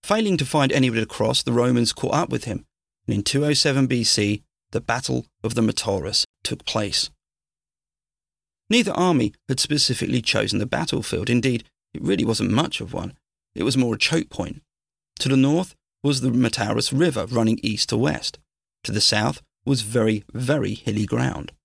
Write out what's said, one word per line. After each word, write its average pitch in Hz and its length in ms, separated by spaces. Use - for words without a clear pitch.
Failing 208 340
to 147 80
find 139 260
anywhere 123 300
to 110 60
cross, 113 360
the 123 100
Romans 120 420
caught - 200
up 156 140
with - 160
him, 101 220
and 107 100
in 104 60
two 139 240
oh 151 80
seven 135 320
B 123 180
C, 104 380
the 113 80
Battle 123 440
of 117 120
the 120 80
Metaurus 98 640
took - 220
place. - 440
Neither 214 240
army 151 400
had 131 100
specifically 127 600
chosen 107 380
the 104 80
battlefield. - 640
Indeed, 120 340
it - 80
really 185 240
wasn't 110 240
much 117 320
of - 100
one. 87 220
It - 80
was 123 160
more 117 160
a - 40
choke - 300
point. - 320
To 131 100
the 135 80
north 151 360
was 139 180
the 127 100
Metaurus 117 600
River 135 320
running 113 380
east 107 260
to 110 80
west. 135 420
To - 80
the 104 80
south 110 400
was 131 160
very, 110 440
very 123 400
hilly 107 320
ground. 117 460